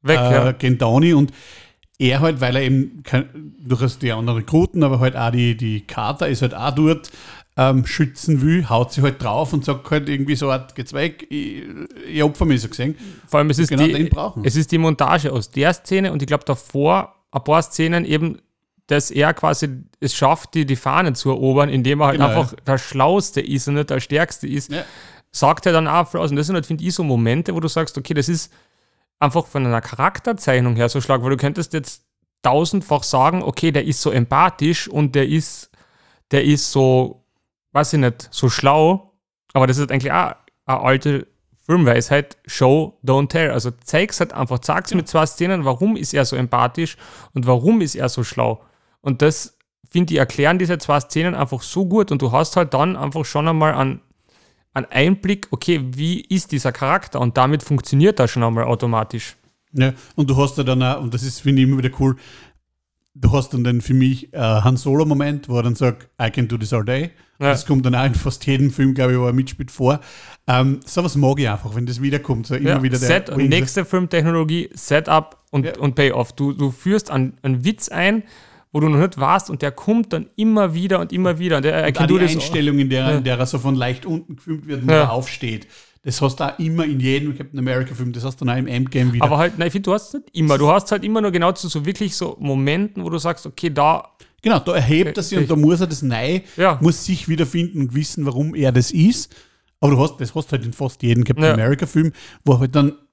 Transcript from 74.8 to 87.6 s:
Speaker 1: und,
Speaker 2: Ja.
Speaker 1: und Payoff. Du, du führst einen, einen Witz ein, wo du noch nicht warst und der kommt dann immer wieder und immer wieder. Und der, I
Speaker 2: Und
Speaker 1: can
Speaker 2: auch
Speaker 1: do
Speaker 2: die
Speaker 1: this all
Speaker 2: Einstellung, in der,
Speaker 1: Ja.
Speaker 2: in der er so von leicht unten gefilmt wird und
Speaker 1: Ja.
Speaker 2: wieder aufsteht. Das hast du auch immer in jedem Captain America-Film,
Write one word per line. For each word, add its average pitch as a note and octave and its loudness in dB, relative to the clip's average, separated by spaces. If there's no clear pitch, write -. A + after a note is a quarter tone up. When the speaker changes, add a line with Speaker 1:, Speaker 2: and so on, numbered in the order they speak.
Speaker 1:
und, C#3 0
Speaker 2:
Ja. E3 -8
Speaker 1:
und C3+ -2
Payoff. B2+ 0
Du, C#3+ -2
du C#3 -2
führst G3 -2
einen, C3 -2
einen B2+ -2
Witz G#3+ -2
ein, G#3 0
wo D3+ -2
du D#3 2
noch D3 4
nicht F3+ 0
warst D#3+ 0
und D3+ -6
der C#3+ -4
kommt A3+ -2
dann D#3+ -6
immer G#3+ 2
wieder F3+ 0
und - -6
immer F3+ 0
wieder. E3+ 0
Und C3+ -2
der, D#3 0
I D#3 2
Speaker 2:
Und C3+ 0
Speaker 1:
can D#3 0
Speaker 2:
auch D#3 2
Speaker 1:
do F#3 6
Speaker 2:
die F3+ 4
Speaker 1:
this D#3+ 0
all D#3 -2
Speaker 2:
Einstellung, D3+ 0
in C3 2
der, C3 0
Speaker 1:
Ja. - 2
Speaker 2:
in C3 -2
der B2 0
er B2+ 0
so C#3 -4
von C3+ 0
leicht B2+ -2
unten D#3+ -6
gefilmt D#3 -10
wird C#3 -6
und C3 -2
Speaker 1:
Ja. D#3 6
Speaker 2:
wieder C#3 4
aufsteht. A#2 -6
Das C3 -4
hast C3 0
du D3+ 0
auch C#3 -6
immer E3 -2
in D3 -2
jedem C3+ -2
Captain - -12
America-Film, B2+ -2